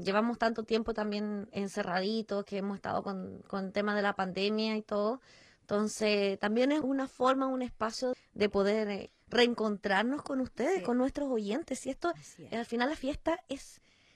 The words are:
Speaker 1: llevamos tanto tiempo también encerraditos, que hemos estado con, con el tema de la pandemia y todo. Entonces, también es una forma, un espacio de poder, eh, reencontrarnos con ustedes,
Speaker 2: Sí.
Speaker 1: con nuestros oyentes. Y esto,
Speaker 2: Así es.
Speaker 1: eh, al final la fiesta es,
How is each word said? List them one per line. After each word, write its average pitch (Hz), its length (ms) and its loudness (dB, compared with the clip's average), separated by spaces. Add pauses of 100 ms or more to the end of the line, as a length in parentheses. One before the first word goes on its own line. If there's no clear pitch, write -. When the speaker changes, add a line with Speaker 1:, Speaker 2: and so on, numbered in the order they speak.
Speaker 1:
llevamos 220 360 2
tanto 220 260 0
tiempo 220 300 0
también 208 580 -4
encerraditos, 202 920 -2
que 202 140 -6
hemos 196 180 -4
estado 196 260 -2
con, 190 440 -8
con 196 200 -4
el 190 60 -8
tema 208 220 0
de 208 80 2
la 202 120 2
pandemia 208 640 0
y 214 60 -2
todo. 214 380 0 (420)
Entonces, 208 760 2
también 240 340 4
es 302 80 2
una 269 280 0
forma, 262 380 2
un 262 160 -2
espacio 240 520 -4 (180)
de 202 160 2
poder, 202 400 2
eh, 202 220 -6 (180)
reencontrarnos 220 920 2
con 269 180 -4
ustedes, 262 380 0
Speaker 2:
Sí. - 60 -4
Speaker 1:
con 240 140 2
nuestros 269 320 0
oyentes. 233 560 -4
Y 254 40 -4
esto, 339 260 -2
Speaker 2:
Así - 300 -18
es. - 60 -10
Speaker 1:
eh, - 40 -4
al 233 100 -2
final 240 220 0
la 311 80 -4
fiesta 302 420 -2 (100)
es, - 320 -10 (360)